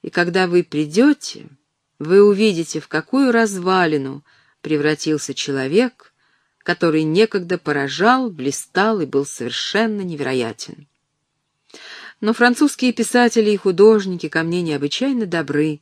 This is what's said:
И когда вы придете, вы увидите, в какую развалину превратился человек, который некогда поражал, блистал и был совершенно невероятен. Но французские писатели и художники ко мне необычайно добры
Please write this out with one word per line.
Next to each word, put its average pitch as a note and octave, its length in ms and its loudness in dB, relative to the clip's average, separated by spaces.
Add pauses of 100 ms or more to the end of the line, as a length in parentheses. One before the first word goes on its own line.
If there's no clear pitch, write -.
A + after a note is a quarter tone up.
И - 80 -12
когда F3 360 0
вы F3 160 2
придете, E3+ 840 0 (500)
вы F3+ 240 4
увидите, G3 580 2
в - 80 -20
какую B3+ 440 0
развалину F3 920 0 (380)
превратился D3+ 720 -2
человек, D3 800 -2 (480)
который D#3+ 400 -2
некогда F3+ 560 0
поражал, E3+ 720 -2
блистал F3+ 680 -2
и D3 60 -2
был C#3 200 -2
совершенно G#3 760 -6
невероятен. C3 840 -8 (1300)
Но G#3+ 120 0
французские B3 600 2
писатели A#3 580 2
и G#3 60 2
художники F#3+ 720 4
ко E3 160 -2
мне F3 180 -2
необычайно E3+ 640 -2
добры D3+ 560 -2